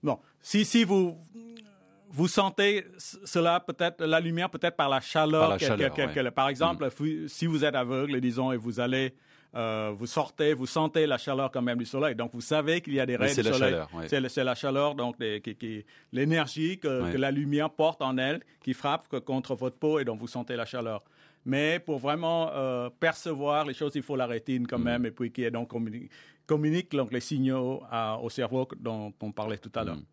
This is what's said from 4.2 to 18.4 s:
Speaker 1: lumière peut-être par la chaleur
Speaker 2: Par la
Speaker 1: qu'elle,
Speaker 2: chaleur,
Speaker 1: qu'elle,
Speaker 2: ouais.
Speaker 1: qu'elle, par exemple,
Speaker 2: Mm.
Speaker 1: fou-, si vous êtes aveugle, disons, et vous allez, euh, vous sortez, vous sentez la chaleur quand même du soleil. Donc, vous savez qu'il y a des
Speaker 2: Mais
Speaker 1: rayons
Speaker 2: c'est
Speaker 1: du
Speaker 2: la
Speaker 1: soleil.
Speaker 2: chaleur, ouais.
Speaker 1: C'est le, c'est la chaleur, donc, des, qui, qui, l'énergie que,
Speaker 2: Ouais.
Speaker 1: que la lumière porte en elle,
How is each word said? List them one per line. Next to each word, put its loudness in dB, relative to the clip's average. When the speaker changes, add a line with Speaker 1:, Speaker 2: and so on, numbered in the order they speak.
Speaker 1:
lumière -2
peut-être -2
par 2
la 4
chaleur 4
Speaker 2:
Par 6
la 0
Speaker 1:
qu'elle, 0
Speaker 2:
chaleur, 2
Speaker 1:
qu'elle, 0
Speaker 2:
ouais. -6
Speaker 1:
qu'elle, 0
par 2
exemple, 0
Speaker 2:
Mm. 0
Speaker 1:
fou-, -4
si -2
vous 2
êtes 2
aveugle, 0
disons, 0
et 0
vous -4
allez, 0
euh, -2
vous -8
sortez, 0
vous -4
sentez 2
la 2
chaleur -2
quand -2
même 0
du -2
soleil. 0
Donc, -4
vous -8
savez 0
qu'il -6
y 2
a 2
des -2
Speaker 2:
Mais 2
Speaker 1:
rayons 2
Speaker 2:
c'est 2
Speaker 1:
du 4
Speaker 2:
la 4
Speaker 1:
soleil. 4
Speaker 2:
chaleur, -2
ouais. -6
Speaker 1:
C'est 2
le, -2
c'est -2
la 0
chaleur, 0
donc, -4
des, -2
qui, -10
qui, -10
l'énergie 0
que, -2
Speaker 2:
Ouais. -2
Speaker 1:
que 0
la 2
lumière 0
porte 0
en 0
elle, 0